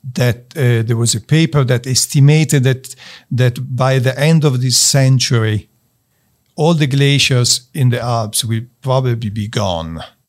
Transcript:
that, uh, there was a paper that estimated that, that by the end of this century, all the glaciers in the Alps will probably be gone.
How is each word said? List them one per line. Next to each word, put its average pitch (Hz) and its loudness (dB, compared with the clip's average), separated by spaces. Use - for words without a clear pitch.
that, 123 0
uh, 120 2
there 117 -2
was 113 -2
a 107 -6
paper 156 2
that 123 0
estimated 147 2
that, 127 -2
that 127 -2
by 131 0
the 131 -2
end 151 2
of 127 0
this 127 0
century, 123 2
all 160 2
the 151 0
glaciers 139 0
in 127 2
the 120 -2
Alps 117 -4
will 113 -4
probably 123 -2
be 104 -6
gone. 82 -4